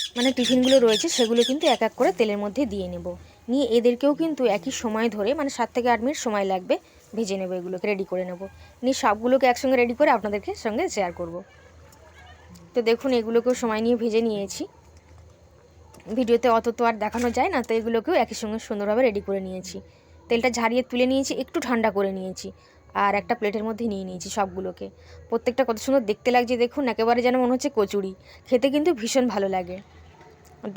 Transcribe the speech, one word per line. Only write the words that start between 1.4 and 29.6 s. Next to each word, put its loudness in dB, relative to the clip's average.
কিন্তু -2
এক -2
এক -2
করে 4
তেলের 2
মধ্যে -2
দিয়ে -4
নেব। -10
নিয়ে 2
এদেরকেও 4
কিন্তু -2
একই -6
সময় 0
ধরে, 0
মানে, -2
সাত 0
থেকে 0
আট -2
মিনিট -2
সময় 0
লাগবে, -2
ভেজে -4
নেব, -6
এগুলোকে -6
রেডি -2
করে -2
নেব। -12
নিয়ে 2
সবগুলোকে 2
একসঙ্গে 0
রেডি 0
করে 6
আপনাদেরকে -4
সঙ্গে -2
শেয়ার -2
করব। -8
তো 0
দেখুন, 0
এগুলোকেও 0
সময় 0
নিয়ে 2
ভেজে 2
নিয়েছি। -4
ভিডিওতে 2
অত 0
তো 0
আর 0
দেখানো -2
যায় 2
না, 2
তো 0
এগুলোকেও -2
একই -4
সঙ্গে -6
সুন্দরভাবে 0
রেডি -2
করে -2
নিয়েছি। -12
তেলটা 2
ঝারিয়ে 2
তুলে 2
নিয়েছি, 0
একটু -4
ঠান্ডা 2
করে 0
নিয়েছি, -10
আর 2
একটা -2
প্লেটের -2
মধ্যে -6
নিয়ে -6
নিয়েছি -12
সবগুলোকে। -4
প্রত্যেকটা 0
কত -2
সুন্দর 2
দেখতে -2
লাগছে 2
দেখুন, -4
একেবারে 2
যেন 4
মনে 2
হচ্ছে -2
কচুরি। 0
খেতে 2
কিন্তু 4
ভীষণ 0
ভালো 0
লাগে -6